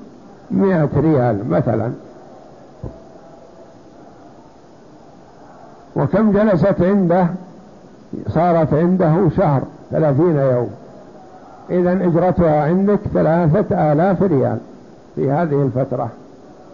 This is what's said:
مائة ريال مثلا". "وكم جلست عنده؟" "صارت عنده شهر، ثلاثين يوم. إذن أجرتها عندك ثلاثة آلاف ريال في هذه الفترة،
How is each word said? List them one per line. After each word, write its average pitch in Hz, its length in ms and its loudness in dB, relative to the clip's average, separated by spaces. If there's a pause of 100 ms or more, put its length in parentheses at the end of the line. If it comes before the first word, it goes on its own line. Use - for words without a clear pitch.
(520)
مائة 190 460 2
ريال 123 520 0
مثلا". 117 420 -2 (4000)
"وكم 202 360 0
جلست 196 500 2
عنده؟" 180 460 2 (1000)
"صارت 165 440 0
عنده 175 640 2
شهر، 147 240 2 (300)
ثلاثين 151 460 2
يوم. 123 320 0 (1000)
إذن 180 320 0
أجرتها 170 600 2
عندك 196 360 0 (140)
ثلاثة 170 800 2
آلاف 175 320 0
ريال 120 340 0 (580)
في 147 160 -2
هذه 147 300 -2
الفترة، 127 480 -4 (640)